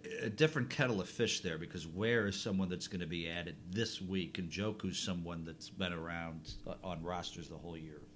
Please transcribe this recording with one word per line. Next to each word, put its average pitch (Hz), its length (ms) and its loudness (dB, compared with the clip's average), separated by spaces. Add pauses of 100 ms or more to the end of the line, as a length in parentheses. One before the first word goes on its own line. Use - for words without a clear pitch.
(200)
a 123 80 0
different 127 400 6
kettle 123 320 4
of 85 80 -2
fish - 320 2
there, 82 180 0
because 80 280 -6
Ware 104 400 4
is 95 120 2
someone 95 300 4
that's 87 200 -2
gonna 87 180 -2
be 82 220 -2
added 85 260 -2 (160)
this 110 320 0
week, 92 360 0
and 87 120 -2
Njoku's 98 480 0
someone 85 460 -2
that's 80 260 -10
been 92 220 0
around 82 600 -4 (280)
on 85 220 -4
rosters 85 440 -4
the 80 80 -10
whole 82 200 -6
year. 78 260 -10 (140)